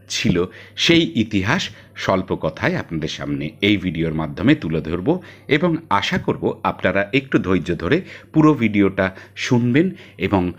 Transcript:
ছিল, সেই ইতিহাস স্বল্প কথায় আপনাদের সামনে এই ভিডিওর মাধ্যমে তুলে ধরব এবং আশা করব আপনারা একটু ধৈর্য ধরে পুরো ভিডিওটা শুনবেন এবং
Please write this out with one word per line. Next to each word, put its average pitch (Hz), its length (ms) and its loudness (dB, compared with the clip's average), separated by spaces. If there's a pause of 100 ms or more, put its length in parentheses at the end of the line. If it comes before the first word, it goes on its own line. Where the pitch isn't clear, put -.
ছিল, 90 360 0 (300)
সেই 165 400 2
ইতিহাস 107 540 0 (260)
স্বল্প 95 400 0
কথায় 113 400 -2
আপনাদের 80 340 -6
সামনে 71 420 -6 (100)
এই 104 160 4
ভিডিওর 82 360 -2
মাধ্যমে 80 420 0
তুলে 80 260 -4
ধরব 92 380 -2 (280)
এবং 151 300 2 (120)
আশা 101 280 0
করব - 460 -4
আপনারা 95 500 0
একটু - 260 0
ধৈর্য 87 360 0
ধরে 127 260 0 (320)
পুরো 156 200 6
ভিডিওটা 98 640 2 (200)
শুনবেন 127 560 2 (260)
এবং 90 420 0